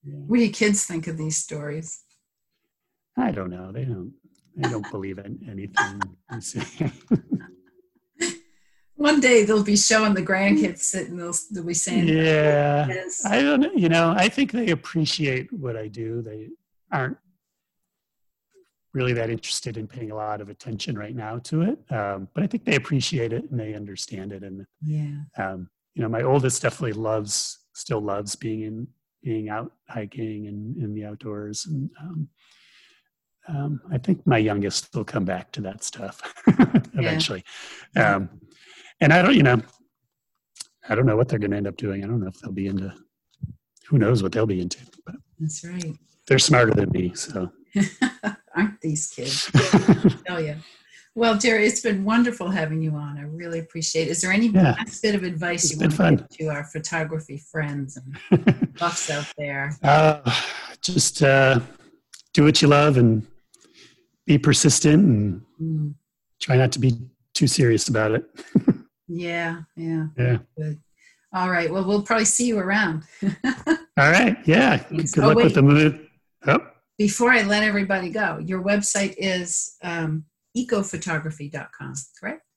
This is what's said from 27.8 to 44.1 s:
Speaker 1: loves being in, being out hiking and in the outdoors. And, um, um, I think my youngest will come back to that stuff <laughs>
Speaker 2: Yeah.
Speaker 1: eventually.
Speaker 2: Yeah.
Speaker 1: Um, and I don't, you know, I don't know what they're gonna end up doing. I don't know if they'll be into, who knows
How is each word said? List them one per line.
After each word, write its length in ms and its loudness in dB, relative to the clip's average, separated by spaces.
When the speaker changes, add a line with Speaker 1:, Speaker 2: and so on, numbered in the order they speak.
Speaker 1:
loves 340 -6
being 240 -8
in, 260 -10
being 260 -6
out 240 -8
hiking 580 -10
and 300 -10
in 180 -6
the 120 -10
outdoors. 600 -12
And, 240 -6
um, 280 -10
um, 320 -6
I 80 -4
think 280 -2
my 120 4
youngest 560 -2
will 100 -6
come 200 -4
back 280 -6
to 100 -10
that 200 -10
stuff 380 -12
<laughs> 60 2
Speaker 2:
Yeah. 340 6
Speaker 1:
eventually. 500 -2
Speaker 2:
Yeah. 200 4
Speaker 1:
Um, 120 -4
and 120 6
I 100 8
don't, 120 6
you 80 8
know, 180 6
I 60 0
don't 120 2
know 100 4
what 120 2
they're 100 -2
gonna 180 -2
end 100 -4
up 100 -8
doing. 280 -6
I 20 -8
don't 140 -2
know 80 -6
if 120 -14
they'll 120 -12
be 140 -4
into, 260 -4
who 100 4
knows 240 4